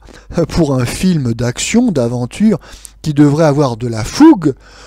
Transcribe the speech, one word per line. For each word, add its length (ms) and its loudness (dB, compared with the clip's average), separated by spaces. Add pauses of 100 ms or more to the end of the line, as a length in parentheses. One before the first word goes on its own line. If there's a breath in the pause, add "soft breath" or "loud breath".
(500 loud breath)
pour 260 0
un 100 -2
film 480 -2
d'action, 580 -2
d'aventure, 680 -2 (420 loud breath)
qui 120 -6
devrait 320 4
avoir 320 0
de 100 -8
la 160 -6
fougue, 520 4 (320 loud breath)